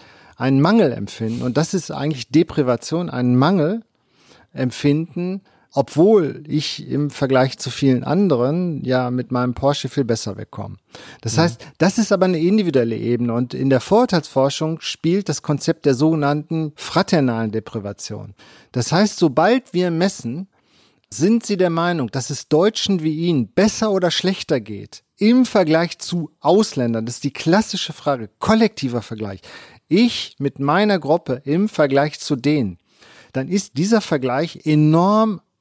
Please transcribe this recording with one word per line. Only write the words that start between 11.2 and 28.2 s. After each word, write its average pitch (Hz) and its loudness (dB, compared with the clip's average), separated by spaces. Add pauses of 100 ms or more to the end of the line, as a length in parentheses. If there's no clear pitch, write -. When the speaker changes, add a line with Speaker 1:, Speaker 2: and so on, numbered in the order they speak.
Speaker 1:
Das 113 -2
Speaker 2:
Mhm. - 4
Speaker 1:
heißt, 165 0 (160)
das 175 2
ist 214 0
aber 185 4
eine 175 0
individuelle 160 2
Ebene 117 -2
und 120 -2
in 131 -2
der 131 4
Vorurteilsforschung 160 0
spielt 180 -2
das - -6
Konzept - -4
der 139 4
sogenannten 151 0
fraternalen 123 0
Deprivation. 104 -10 (400)
Das 123 -2
heißt, 202 2
sobald 175 2
wir 180 0
messen, 165 -4 (600)
sind 220 0
Sie 208 -2
der 180 2
Meinung, 165 -2
dass 135 -6
es - -10
Deutschen 185 2
wie 156 -2
Ihnen 160 0
besser 208 0
oder 180 0
schlechter 180 -2
geht 104 -14 (120)
im 240 4
Vergleich 165 2
zu 175 -6 (100)
Ausländern? 127 2
Das 120 -8
ist - -12
die 143 -2
klassische 180 0
Frage, 123 -4 (100)